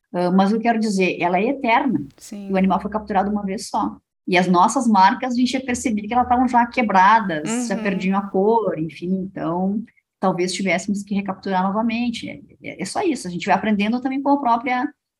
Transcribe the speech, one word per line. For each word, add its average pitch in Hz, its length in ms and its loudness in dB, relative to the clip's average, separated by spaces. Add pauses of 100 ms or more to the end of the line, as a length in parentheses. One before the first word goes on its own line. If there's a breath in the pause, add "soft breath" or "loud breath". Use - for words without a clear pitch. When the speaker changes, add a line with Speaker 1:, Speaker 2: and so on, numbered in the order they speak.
(120)
Speaker 1:
Ah, 180 200 0
mas 190 200 4
eu 226 80 0
quero 226 200 0
dizer, 190 420 0
ela 180 160 2
é 220 120 0
eterna. 240 500 0 (180)
Speaker 2:
Sim. 202 320 -14
Speaker 1:
E - 20 -6
o 190 60 2
animal 190 240 2
foi 214 80 -8
capturado 208 400 -2
uma 208 160 -4
vez 190 220 -6
só. 285 300 -4 (300)
E 185 80 0
as 180 120 4
nossas 220 400 4
marcas, 220 460 4
a 240 40 -2
gente 247 140 2
já 262 100 -2
percebia 226 460 -4
que 220 80 -6
elas 247 120 2
tavam 247 200 4
já 240 180 4
quebradas, 208 1000 2
já 226 80 -2
Speaker 2:
Uhum. 226 80 -4
Speaker 1:
perdiam 190 340 0
a 196 60 0
cor, 196 560 0
enfim, 175 420 -6
então 180 640 -4 (360 loud breath)
talvez 180 320 0
tivéssemos 196 520 -2
que - 100 -8
recapturar 196 480 -2
novamente. 226 680 -2
É, - 140 -14 (220)
é, - 180 -12
é 185 40 -6
só - 180 -6
isso, 302 240 -4
a 175 40 -6
gente 175 140 -8
vai 190 80 2
aprendendo 214 480 0
também 269 180 -4
com 277 120 0
a 285 80 4
própria, 247 440 0 (360)